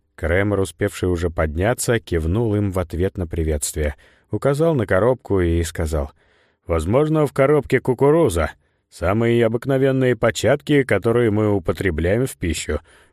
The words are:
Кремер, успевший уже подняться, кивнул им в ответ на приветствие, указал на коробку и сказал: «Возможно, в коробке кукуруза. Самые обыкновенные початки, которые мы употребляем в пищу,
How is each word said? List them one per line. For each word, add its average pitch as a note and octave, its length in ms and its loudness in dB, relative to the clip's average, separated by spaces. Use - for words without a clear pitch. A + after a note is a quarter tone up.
Кремер, F#2+ 460 0
успевший G2 480 -2
уже F2 200 0
подняться, F2 680 0
кивнул F#2+ 560 -2
им G#2 160 0
в F#2 80 -2
ответ F2+ 380 -4
на F2+ 100 -4
приветствие, D#2 680 -4
указал C#3+ 420 0
на A2+ 140 0
коробку G2+ 540 0
и E2+ 220 0
сказал: D#2 500 -6
«Возможно, C#3 640 0
в - 60 -8
коробке C3+ 480 2
кукуруза. C3 680 2
Самые A#2 560 2
обыкновенные C3 720 0
початки, C3 680 2
которые A2+ 460 2
мы G#2 240 2
употребляем F#2+ 720 0
в - 120 -10
пищу, D#2 420 -4